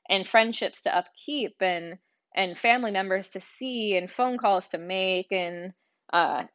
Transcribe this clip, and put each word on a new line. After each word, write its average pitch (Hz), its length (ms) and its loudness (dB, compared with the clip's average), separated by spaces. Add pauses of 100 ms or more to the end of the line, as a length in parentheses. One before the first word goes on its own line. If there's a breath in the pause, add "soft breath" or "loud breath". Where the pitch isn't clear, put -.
and 190 160 2
friendships 226 580 2
to - 120 0
upkeep 240 640 -4
and, 175 380 -2 (360)
and 180 240 -2
family 233 340 4
members 190 400 -2
to 190 100 -10
see 226 560 -4
and 180 120 -2
phone 247 280 0
calls 202 320 2
to - 80 -6
make 185 560 -2
and, 175 400 -4 (400)
uh, 151 300 2 (120)